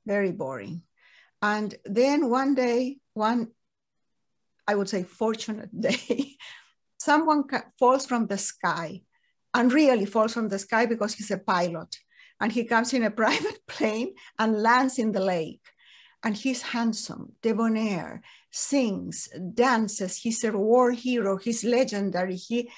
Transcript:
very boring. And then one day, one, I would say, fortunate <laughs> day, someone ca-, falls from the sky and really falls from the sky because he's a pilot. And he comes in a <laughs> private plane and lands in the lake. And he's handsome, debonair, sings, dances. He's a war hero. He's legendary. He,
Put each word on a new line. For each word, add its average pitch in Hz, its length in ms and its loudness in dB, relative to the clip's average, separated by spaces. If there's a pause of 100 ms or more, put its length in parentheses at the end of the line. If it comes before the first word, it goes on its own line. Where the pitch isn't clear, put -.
very 202 240 0
boring. 143 520 -8 (600)
And 208 320 -2 (100)
then 269 440 4
one 269 260 2
day, 254 440 0 (160)
one, 226 340 0 (1200)
I 208 80 2
would 196 140 0
say, 190 140 -2
fortunate 220 720 -4
<laughs> 165 80 -8
day, 247 560 -2 (600)
someone 302 500 2
ca-, - 160 -4 (140)
falls 262 280 4
from 233 200 0
the 196 120 -4
sky 170 640 -4 (520)
and 240 180 4
really 254 320 6
falls 220 300 0
from 226 140 -2
the 196 100 -4
sky 233 280 0
because 220 280 -2
he's 208 160 -10
a 190 80 -2
pilot. 175 580 -2 (440)
And 214 120 0
he 233 120 0
comes 233 280 0
in 247 120 2
a 208 60 2
<laughs> 220 120 -2
private 339 440 0
plane 233 480 -4 (240)
and 220 240 2
lands 254 360 2
in 220 140 0
the 196 80 0
lake. 180 420 -2 (600)
And 214 140 -2
he's 254 240 -4
handsome, - 800 -4
debonair, 220 800 -2 (300)
sings, 190 800 -2 (240)
dances. 226 640 0
He's 226 260 -4
a 220 80 0
war 233 400 4
hero. 233 460 -2
He's 226 260 -4
legendary. 202 720 0
He, 240 420 -4